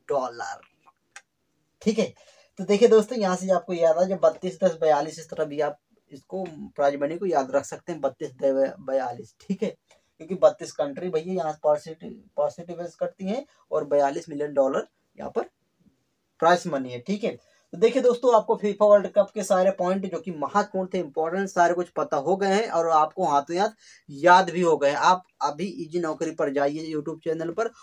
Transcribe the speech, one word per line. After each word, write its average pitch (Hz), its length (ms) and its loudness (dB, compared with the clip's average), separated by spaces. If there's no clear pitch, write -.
डॉलर, 120 540 -6
ठीक 220 180 0
है। - 140 -2
तो 196 60 -10
देखिए 202 240 6
दोस्तों 214 320 4
यहाँ 185 160 0
से 185 140 -2
आपको 180 240 0
याद 165 240 2
आ, 180 60 2
जब 185 160 -2
बत्तीस 165 440 0
दस 165 180 2
बयालीस 160 380 2
इस - 100 -18
तरह 156 160 -4
भी 147 160 -4
आप 147 180 -4
इसको 185 380 -12
प्राइज 143 460 -2
मनी 143 220 -4
को 202 80 -6
याद 139 260 -2
रख 139 140 0
सकते - 260 -12
हैं, 156 100 -10
बत्तीस 135 300 -4
दस 135 480 0
बयालीस, - 560 -6
ठीक 196 160 -6
है, - 120 -4
क्योंकि 165 180 -10
बत्तीस - 360 2
कंट्री 147 380 -6
भैया 180 240 -4
यहाँ 156 300 -4
पॉजिटिव, 156 600 -4
पॉजिटिव 170 520 -6
करती 180 260 -6
हैं 240 200 -4
और 151 140 -2
बयालीस 143 440 0
मिलियन 147 240 -6
डॉलर 139 340 0
यहाँ 143 120 -10
पर - 140 -4
प्राइज 175 280 4
मनी 135 220 -4
है, 123 100 -10
ठीक 202 240 -4
है। 131 80 -2
तो - 60 -12
देखिए 240 240 4
दोस्तों 240 340 4
आपको 214 200 2
फीफा 208 300 0
वर्ल्ड 208 220 6
कप 196 260 0
के 202 100 -6
सारे 185 280 2
पॉइंट 190 400 -2
जो 170 80 -6
कि 185 120 -10
महत्वपूर्ण 185 640 -2
थे, 185 60 -2
इंपॉर्टेंट, 170 500 -4
सारे 175 240 2
कुछ 175 160 -4
पता 151 280 -4
हो 156 180 0
गए 196 120 0
हैं 208 220 0
और 165 200 0
आपको 156 360 2
हाथों 151 320 0
हाथ 214 120 2
याद 175 400 6
भी 170 120 -2
हो 160 160 4
गए। 143 160 2
आप 170 300 2
अभी 147 240 -2
इजी 165 340 -8
नौकरी 160 320 -4
पर 151 220 -2
जाइए 151 400 -2
YouTube 165 260 -8
चैनल 165 320 -6
पर 226 200 -4